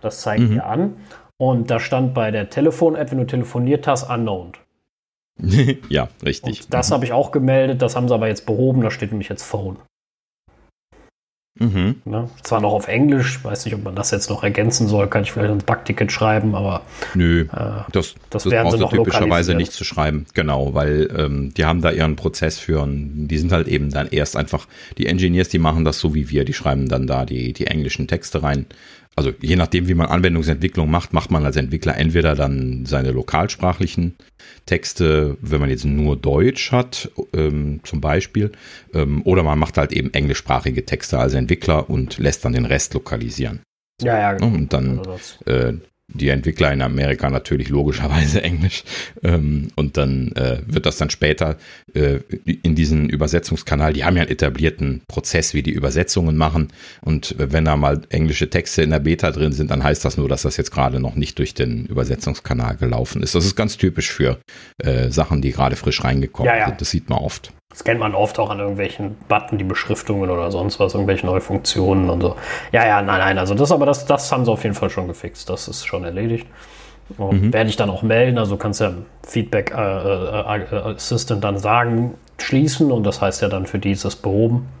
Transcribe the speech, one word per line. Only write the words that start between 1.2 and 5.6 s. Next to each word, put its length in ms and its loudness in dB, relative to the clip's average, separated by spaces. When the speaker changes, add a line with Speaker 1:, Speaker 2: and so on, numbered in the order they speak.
Speaker 1:
Und 320 0
da 100 2
stand 340 0
bei 160 0
der 200 -4
Telefon-App, 600 2
wenn 80 -2
du 80 0
telefoniert 600 0
hast, 240 0
unknown. 420 -4
Speaker 2:
<laughs> 500 2